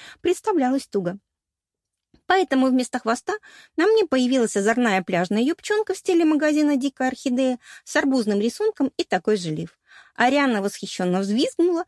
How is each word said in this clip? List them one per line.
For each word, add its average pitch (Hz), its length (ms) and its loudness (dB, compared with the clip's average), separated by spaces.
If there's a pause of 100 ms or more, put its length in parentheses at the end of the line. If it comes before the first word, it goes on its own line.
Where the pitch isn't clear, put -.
(220)
Представлялось 285 640 -2
туго. 190 320 -4 (1080)
Поэтому 277 440 2
вместо 254 300 -2
хвоста 254 360 -4 (420)
на 320 100 2
мне 440 200 4
появилась 254 500 0
озорная 208 460 2
пляжная 185 400 0
юбчонка 415 500 -2
в 370 60 -6
стиле 339 260 0
магазина 302 540 2
«Дикая 262 300 -2
орхидея» 254 500 -2 (260)
с - 100 -16
арбузным 254 460 2
рисунком 269 560 -2
и - 80 -4
такой 208 320 0
же 175 140 -4
лиф. 160 280 -8 (360)
Ариана 254 480 2
восхищенно 185 580 -4
взвизгнула 330 680 -2